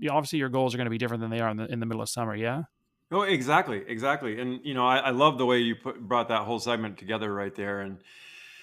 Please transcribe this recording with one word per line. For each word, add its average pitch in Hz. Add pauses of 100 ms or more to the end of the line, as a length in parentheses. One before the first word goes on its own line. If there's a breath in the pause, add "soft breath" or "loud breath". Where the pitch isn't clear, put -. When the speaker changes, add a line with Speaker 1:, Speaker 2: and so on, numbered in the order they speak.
Speaker 1:
y-, 147
obviously 147
your 135
goals 127
are -
gonna 123
be 113
different 117
than 113
they 113
are 113
in 107
the, 110
in 117
the 113
middle 113
of 110
summer, 113
yeah? 117 (500)
Speaker 2:
Oh, 190
exactly, 151
exactly. 120
And, 123
you 143
know, 127
I, 127
I 135
love 139
the 127
way 123
you 117
put, 127
brought 117
that 110
whole 113
segment 110
together 104
right 98
there. 101
And, 98 (640 loud breath)